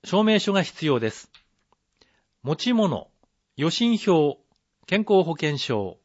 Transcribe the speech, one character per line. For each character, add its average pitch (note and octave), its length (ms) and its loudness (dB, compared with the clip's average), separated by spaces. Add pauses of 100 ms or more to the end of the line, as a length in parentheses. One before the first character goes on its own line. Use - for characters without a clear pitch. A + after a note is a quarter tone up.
証 G3+ 200 0
明 G#3+ 160 2
書 G3+ 120 -2
が G3 120 2
必 - 220 -8
要 C3 140 2
で A2 120 -2
す。 - 200 -20 (1080)
持 C#3+ 140 -4
ち B3 180 -2
物、 F#3 360 0 (480)
予 D3+ 120 0
診 A#3 280 0
票、 D#3 400 2 (480)
健 G3 140 -2
康 G3+ 240 4
保 D#3+ 80 -2
険 D3+ 260 -2
証。 G2+ 480 -4